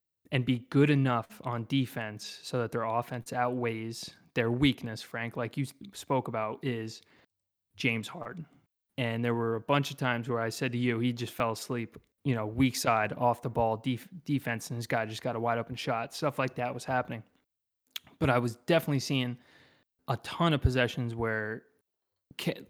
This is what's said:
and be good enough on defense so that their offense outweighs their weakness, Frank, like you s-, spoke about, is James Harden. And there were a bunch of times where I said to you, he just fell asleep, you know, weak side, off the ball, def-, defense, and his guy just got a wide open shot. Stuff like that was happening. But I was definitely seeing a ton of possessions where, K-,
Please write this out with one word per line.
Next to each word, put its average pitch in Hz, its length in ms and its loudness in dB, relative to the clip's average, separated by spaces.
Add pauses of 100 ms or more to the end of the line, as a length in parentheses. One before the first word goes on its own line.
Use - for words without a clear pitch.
(320)
and 127 140 2
be 127 140 2 (100)
good 143 200 8
enough 135 380 4 (160)
on 120 220 -2
defense 117 760 -2
so - 180 -4
that 113 120 -2
their 117 120 -2
offense 117 500 -2
outweighs 120 760 -2 (240)
their 117 160 2
weakness, 120 520 2
Frank, 117 340 -8
like 117 220 -6
you 139 80 0
s-, - 80 -8 (200)
spoke 131 360 -2
about, 113 340 -2
is 113 380 -4 (720)
James 113 320 0
Harden. 156 380 -10 (520)
And 117 280 0
there 120 80 2
were 117 220 0
a 110 40 -4
bunch 143 320 2
of 139 60 -12
times 123 320 0
where 117 100 0
I 113 80 -2
said 127 260 -2
to 120 40 -2
you, 120 220 2
he 123 120 2
just 120 220 -6
fell 117 180 0
asleep, 117 460 -6 (260)
you 131 120 2
know, 110 100 -2
weak 120 320 2
side, 113 400 2
off 120 240 2
the - 80 -6
ball, 113 280 2
def-, 123 300 -4 (160)
defense, 120 460 -2
and 123 80 -6
his 117 100 -6
guy 113 180 0
just 110 160 -8
got 120 140 -2
a 113 40 -4
wide 117 180 2
open 117 180 -4
shot. 117 380 -4
Stuff 147 260 -2
like 127 160 0
that 123 180 -2
was 127 120 -10
happening. 123 380 -2 (960)
But 147 100 4
I 123 80 6
was 120 180 0 (120)
definitely 156 320 4
seeing 127 380 0 (680)
a 120 100 0
ton - 360 0
of 139 80 2
possessions 123 520 2
where, 110 500 -2 (760)
K-, - 320 -4